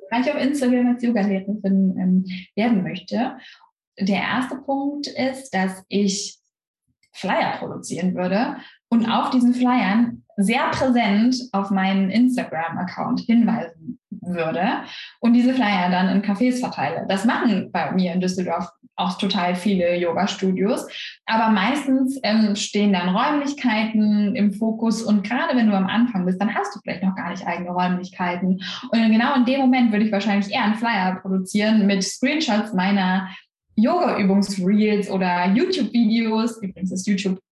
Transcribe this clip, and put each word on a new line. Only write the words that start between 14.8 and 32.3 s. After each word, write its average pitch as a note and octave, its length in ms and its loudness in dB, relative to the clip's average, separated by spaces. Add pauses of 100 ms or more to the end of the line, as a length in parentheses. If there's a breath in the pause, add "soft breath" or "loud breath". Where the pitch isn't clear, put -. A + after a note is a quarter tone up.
und A#3 120 4
diese B3 220 6
Flyer G3+ 360 2
dann F#3 180 2
in F#3+ 140 2
Cafés B3 360 0
verteile. D#3 500 -4
Das G3 160 0
machen A3 480 2
bei D#3+ 200 -2
mir F3+ 200 0
in F3+ 80 0
Düsseldorf F3+ 480 -2 (280)
auch F#3 220 -4
total F#3 380 0
viele F3+ 400 0
Yoga-Studios, F#3 920 0 (400 loud breath)
aber A3+ 260 2
meistens, C4 720 0
ähm, G#3 320 2
stehen G#3 380 2
dann F3+ 160 0
Räumlichkeiten A3 1300 0
im G3+ 160 2
Fokus A3+ 500 -2
und G#3 220 2
gerade C#4+ 320 -2
wenn A3 120 4
du G3+ 80 2
am F#3 120 2
Anfang G3+ 380 0
bist, F#3 140 0
dann G#3 140 0
hast G4+ 200 -4
du - 60 -14
vielleicht - 220 -8
noch F#3+ 140 0
gar F3+ 140 -6
nicht - 140 -10
eigene F3 260 -6
Räumlichkeiten F3+ 880 -2 (300 loud breath)
und A3+ 200 2
genau A#3+ 240 2
in B3 100 4
dem C4 160 2
Moment B3+ 320 4
würde G#3 120 2
ich G#3+ 80 0
wahrscheinlich G3+ 400 0
eher A#3 120 -2
einen G#3+ 120 0
Flyer F#3+ 440 0
produzieren G3+ 680 2
mit F#3+ 180 2
Screenshots A#3+ 680 -2